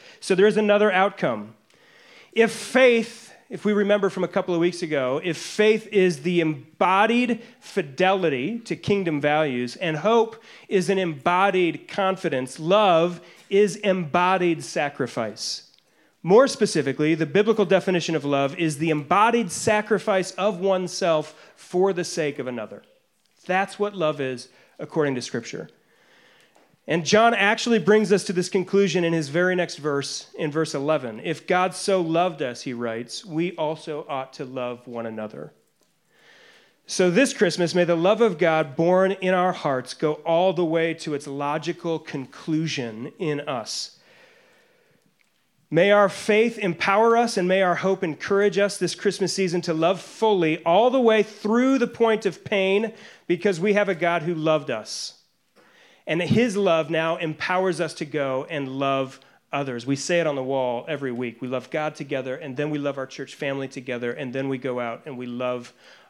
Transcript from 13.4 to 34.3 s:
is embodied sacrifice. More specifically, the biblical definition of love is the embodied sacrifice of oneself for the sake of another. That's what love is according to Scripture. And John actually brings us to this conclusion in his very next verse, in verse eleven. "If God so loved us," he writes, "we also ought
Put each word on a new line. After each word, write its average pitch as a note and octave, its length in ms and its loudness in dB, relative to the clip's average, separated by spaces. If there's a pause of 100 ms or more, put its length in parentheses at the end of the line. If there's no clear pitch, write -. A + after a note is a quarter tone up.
is G3+ 280 2
embodied F3+ 840 0
sacrifice. C3 1080 -6 (500)
More A3 260 6
specifically, D3+ 680 0
the D#3+ 100 0
biblical G#3 400 2
definition F3 500 0
of C#3 80 -2
love C#3 360 0
is D#3+ 180 0
the D#3 140 0
embodied F#3+ 600 2
sacrifice G#3 800 0
of F#3+ 280 -2
oneself F3+ 760 0 (220)
for F#3+ 360 0
the F3 140 -4
sake D3 320 -4
of C3 80 -6
another. A#2+ 380 -10 (600)
That's F#3+ 320 -2
what G3+ 160 -2
love D#3 280 -2
is B2+ 260 -6 (320)
according D3 360 0
to A#2+ 60 -4
Scripture. - 480 -8 (1160)
And D#3+ 180 -2
John G#3+ 280 6
actually A3 460 2
brings G3 320 4
us G3+ 140 4
to G3+ 80 -4
this F3 160 -2
conclusion F#3 540 2
in E3 80 2
his D#3+ 180 0
very F3+ 260 0
next F3+ 220 -4
verse, C#3 500 -4 (100)
in D#3+ 120 -4
verse D#3 240 -2
eleven. C3+ 500 -4
"If E3 220 -8
God F3+ 300 0
so F#3+ 240 0
loved E3 420 -2
us," B2 200 -6
he C3 120 -8
writes, A#2+ 520 -8
"we F3 280 -4
also D#3 540 -8
ought C3+ 260 -8